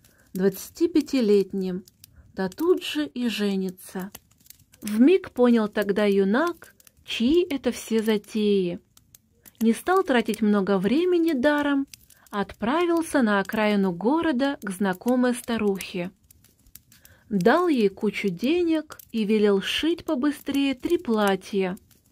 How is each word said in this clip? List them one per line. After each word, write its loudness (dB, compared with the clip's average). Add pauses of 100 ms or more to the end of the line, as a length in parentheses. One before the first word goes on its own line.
(340)
двадцатипятилетним, 0 (500)
да -4
тут 0
же -4
и -4
женится. -4 (720)
Вмиг 4
понял 2
тогда -2
юнак, 0 (300)
чьи 2
это -4
все -2
затеи. 0 (800)
Не 4
стал 0
тратить 0
много 2
времени 0
даром, 0 (440)
отправился -2
на 2
окраину 0
города 0
к -8
знакомой 0
старухе. -4 (1200)
Дал 2
ей 2
кучу -4
денег -2 (140)
и -2
велел 2
сшить -4
побыстрее -2
три -2
платья. -2 (340)